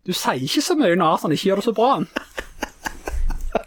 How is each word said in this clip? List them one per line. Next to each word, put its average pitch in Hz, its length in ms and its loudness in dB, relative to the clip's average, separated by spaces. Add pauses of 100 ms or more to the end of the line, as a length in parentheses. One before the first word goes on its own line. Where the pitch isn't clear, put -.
du 185 80 -6
sier 165 320 -2
ikke 285 200 0
så 359 120 0
mye 185 240 4
når 160 160 4
Arsenal 151 220 0
ikke - 140 0
gjør 196 100 0
det - 80 0
så 202 60 -4
bra. 247 180 4 (1700)